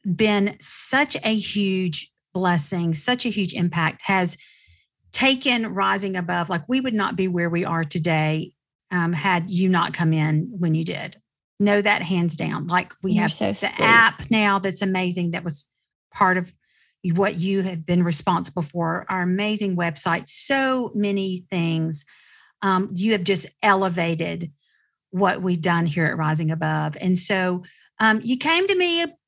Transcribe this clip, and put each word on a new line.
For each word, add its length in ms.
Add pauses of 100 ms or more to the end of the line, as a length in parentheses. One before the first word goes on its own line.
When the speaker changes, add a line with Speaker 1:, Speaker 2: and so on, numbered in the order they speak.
(160)
Speaker 1:
been 440
such 640
a 120
huge 760 (220)
blessing, 600
such 320
a 40
huge 240
impact, 500
has 340 (720)
taken 640
Rising 420
Above. 340
Like, 180
we 140
would 120
not 220
be 120
where 220
we 160
are 180
today, 680 (400)
um, 220
had 360
you 200
not 240
come 200
in 380
when 240
you 80
did. 360 (400)
Know 220
that 220
hands 340
down. 300
Like, 260 (100)
we 100
Speaker 2:
You're 100
Speaker 1:
have 100
Speaker 2:
so 140
Speaker 1:
the 80
Speaker 2:
sweet. 240
Speaker 1:
app 500
now 300
that's 240
amazing. 480
That 120
was 220 (480)
part 240
of 160 (600)
what 260
you 240
have 220
been 180
responsible 580
for, 480
our 120
amazing 540
website, 520
so 680
many 540
things. 560 (560)
Um, 320
you 200
have 100
just 240 (160)
elevated 880 (600)
what 300
we've 200
done 240
here 200
at 120
Rising 340
Above. 500
And 160
so, 460 (360)
um, 240
you 140
came 300
to 80
me 300 (220)